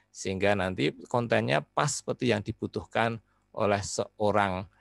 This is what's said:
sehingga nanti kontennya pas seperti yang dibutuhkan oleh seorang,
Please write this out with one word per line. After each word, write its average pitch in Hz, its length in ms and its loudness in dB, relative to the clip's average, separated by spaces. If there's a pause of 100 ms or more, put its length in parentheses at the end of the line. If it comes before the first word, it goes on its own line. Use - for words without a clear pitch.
(140)
sehingga 98 400 0
nanti 98 400 0 (160)
kontennya 120 560 2
pas - 400 -2
seperti 127 240 -2
yang 104 160 2
dibutuhkan 113 720 -2 (380)
oleh 101 260 2
seorang, 101 880 0 (140)